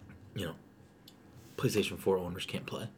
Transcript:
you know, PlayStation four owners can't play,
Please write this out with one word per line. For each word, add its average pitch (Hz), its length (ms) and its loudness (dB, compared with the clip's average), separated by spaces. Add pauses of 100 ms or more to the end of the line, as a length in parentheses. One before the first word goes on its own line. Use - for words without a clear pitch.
(360)
you 95 100 -2
know, 80 100 -4 (1000)
PlayStation 104 440 4
four 95 180 6
owners 87 280 -2
can't - 200 -4
play, - 220 -4 (100)